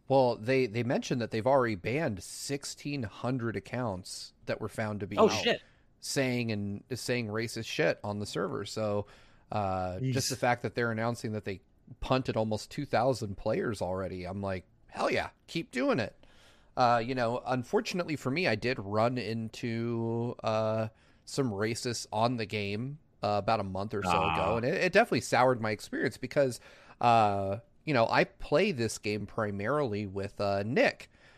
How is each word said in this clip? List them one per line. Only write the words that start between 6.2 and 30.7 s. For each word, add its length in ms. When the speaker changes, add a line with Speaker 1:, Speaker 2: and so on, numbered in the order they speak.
Speaker 1:
and 320
saying 320
racist 400
shit 380
on 160
the 60
server. 400
So, 400
uh, 500
Speaker 3:
Jeez. 120
Speaker 1:
just 180
the 60
fact 260
that 140
they're 160
announcing 400
that 120
they 160
punted 380
almost 340
two 160
thousand 500
players 460
already, 420
I'm 160
like, 240
"Hell 240
yeah, 200
keep 240
doing 260
it." 160
Uh, 280
you 100
know, 320
unfortunately 680
for 160
me, 160
I 80
did 240
run 360
into, 1300
uh, 460
some 280
racists 600
on 240
the 100
game 520
uh, 140
about 220
a 40
month 300
or 80
so 80
ago, 120
Speaker 2:
Ah. 340
Speaker 1:
and 100
it, 80
it 80
definitely 300
soured 380
my 100
experience 480
because, 420
uh, 560
you 100
know, 140
I 160
play 480
this 260
game 280
primarily 800
with, 340
uh, 240
Nick. 460